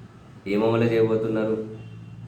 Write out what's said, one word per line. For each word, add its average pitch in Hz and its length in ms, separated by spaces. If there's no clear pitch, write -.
ఏం 104 160
అమలు 117 200
చేయబోతున్నారు, 110 840